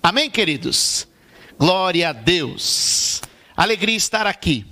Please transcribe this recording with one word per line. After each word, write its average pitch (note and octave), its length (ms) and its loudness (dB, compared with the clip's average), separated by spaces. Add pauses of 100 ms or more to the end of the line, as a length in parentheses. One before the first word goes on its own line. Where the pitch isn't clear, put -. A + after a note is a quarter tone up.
Amém, C4 260 2
queridos? - 760 -2 (500)
Glória F3 520 2
a D3+ 40 -2
Deus. - 1080 -2 (340)
Alegria G#3 400 2
estar G#3+ 300 -2
aqui. D#3+ 460 -2